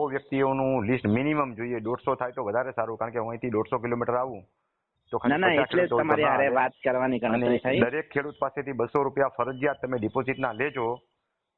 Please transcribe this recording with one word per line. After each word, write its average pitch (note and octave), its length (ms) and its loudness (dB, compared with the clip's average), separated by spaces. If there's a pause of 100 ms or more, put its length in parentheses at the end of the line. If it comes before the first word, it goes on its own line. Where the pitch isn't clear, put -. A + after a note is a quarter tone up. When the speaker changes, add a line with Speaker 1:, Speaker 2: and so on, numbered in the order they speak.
Speaker 1:
વ્યક્તિઓનું C3+ 800 0
લિસ્ટ A#2+ 200 2
મિનિમમ C3+ 480 2
જોઈએ, A#2 260 -4
દોઢસો B2 340 -2
થાય B2+ 180 -4
તો C3 120 -6
વધારે B2 280 -2
સારું, A2+ 240 -4
કારણ A2+ 160 -6
કે A#2+ 60 -4
હું A2 100 -4
અહીંથી A#2 220 -4
દોઢસો A2 280 0
કિલોમીટર A#2+ 360 -2
આવું B2 280 -4 (680)
તો A#2 60 0
ખાલી B2 140 2
Speaker 2:
ના, D3+ 60 2
ના, F3+ 140 4
Speaker 1:
પચાસ C#3+ 120 4
Speaker 2:
એટલે E3+ 180 2
જ F3 40 2
Speaker 1:
ખેડૂતો B2 120 2
Speaker 2:
તમારી D3+ 240 2
Speaker 1:
ઉત્તરમાં C#3+ 80 4
Speaker 2:
હારે C#3 160 2
Speaker 1:
આવે. B2+ 80 2
Speaker 2:
વાત C3 180 2 (120)
કરવાની B2+ 340 2
Speaker 1:
અને A#2 200 0
Speaker 2:
ગણતરી B2 200 2
થઈ. B2+ 220 0
Speaker 1:
દરેક B2+ 300 0
ખેડૂત C#3+ 280 -4
પાસેથી C#3 340 -4
બસો A#2+ 300 0
રૂપિયા C3+ 260 0
ફરજિયાત C3 520 -2
તમે B2+ 180 -2
ડિપોઝિટના B2+ 540 -2
લેજો, B2 340 -4 (720)